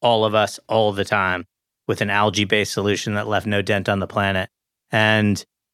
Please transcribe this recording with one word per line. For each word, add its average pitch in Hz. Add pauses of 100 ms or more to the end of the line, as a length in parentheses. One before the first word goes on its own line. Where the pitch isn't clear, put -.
all 113
of 107
us 104
all 110
the 98
time 92 (420)
with 104
an 104
algae-based 104
solution 101
that 104
left 101
no 101
dent 98
on 101
the 90
planet. 98 (420)
And 107 (300)